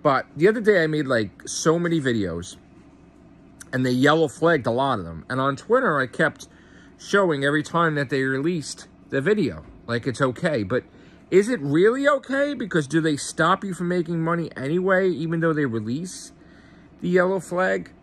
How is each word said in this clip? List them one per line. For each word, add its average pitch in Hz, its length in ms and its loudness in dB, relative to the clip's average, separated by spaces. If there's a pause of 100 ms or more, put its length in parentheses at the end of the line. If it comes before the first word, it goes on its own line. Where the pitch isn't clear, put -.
But 135 340 2
the 156 120 4
other 220 140 2
day 190 220 4
I 156 40 2
made, 151 200 -2
like, 113 400 -2
so 160 300 0
many 170 220 0
videos, 98 560 -4 (1160)
and 131 120 0
they 127 60 0
yellow 143 380 4
flagged 160 360 2
a 120 60 2
lot 131 260 0
of 87 80 -8
them. 80 240 -12
And 127 120 -2
on 135 160 0
Twitter, 208 420 0
I 127 80 -2
kept - 400 -2 (500)
showing 170 460 2
every 147 200 2
time 165 320 0
that 143 140 -2
they 135 140 0
released 139 640 -4 (220)
the 139 100 -2
video, 139 460 0 (220)
like, 117 200 -4
it's 120 140 -4
okay. 131 420 0
But 113 220 -2 (440)
is 202 200 4
it 240 100 -2
really 196 480 2
okay? 285 460 0
Because 175 340 -4
do 156 140 0
they 156 160 0
stop 175 460 0
you 190 100 -6
from 175 160 -4
making 170 320 -2
money 165 340 -2
anyway, 185 540 0
even 165 320 -2
though 165 120 2
they 147 120 2
release 120 680 -6 (680)
the 175 80 -2
yellow 185 320 4
flag? 185 500 -2 (120)